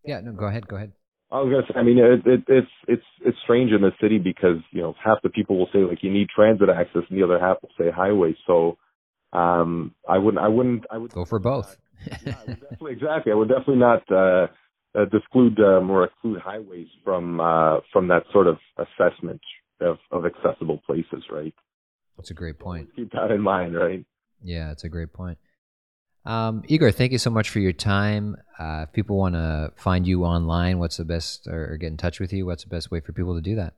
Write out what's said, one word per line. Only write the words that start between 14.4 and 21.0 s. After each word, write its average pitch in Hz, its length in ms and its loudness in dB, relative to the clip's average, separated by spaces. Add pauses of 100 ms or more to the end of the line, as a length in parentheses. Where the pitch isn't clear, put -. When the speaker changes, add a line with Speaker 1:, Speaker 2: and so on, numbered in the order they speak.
Speaker 2:
uh, 107 180 2
disclude, 110 480 2
um, 95 300 6
or 95 140 4
exclude 98 360 -6
highways 92 480 -14 (160)
from, 87 360 -4
uh, 80 400 2 (120)
from 92 160 0
that 85 140 4 (100)
sort 95 140 6
of 80 100 2 (220)
assessment - 640 -4 (380)
of, 85 180 -2 (120)
of 87 140 -6
accessible 80 640 -4
places, 71 440 -6